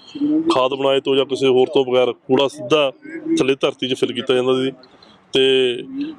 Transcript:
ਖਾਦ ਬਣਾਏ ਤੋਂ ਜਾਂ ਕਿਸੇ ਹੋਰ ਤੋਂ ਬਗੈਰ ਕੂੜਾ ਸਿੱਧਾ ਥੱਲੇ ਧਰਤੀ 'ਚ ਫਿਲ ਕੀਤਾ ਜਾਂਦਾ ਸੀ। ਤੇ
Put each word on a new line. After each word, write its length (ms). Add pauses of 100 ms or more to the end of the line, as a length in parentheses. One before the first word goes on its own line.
(560)
ਖਾਦ 160
ਬਣਾਏ 280
ਤੋਂ 160
ਜਾਂ 100
ਕਿਸੇ 220
ਹੋਰ 200
ਤੋਂ 180
ਬਗੈਰ 280
ਕੂੜਾ 340
ਸਿੱਧਾ 440 (480)
ਥੱਲੇ 220
ਧਰਤੀ 260
'ਚ 60
ਫਿਲ 200
ਕੀਤਾ 200
ਜਾਂਦਾ 300
ਸੀ। 80 (640)
ਤੇ 440 (420)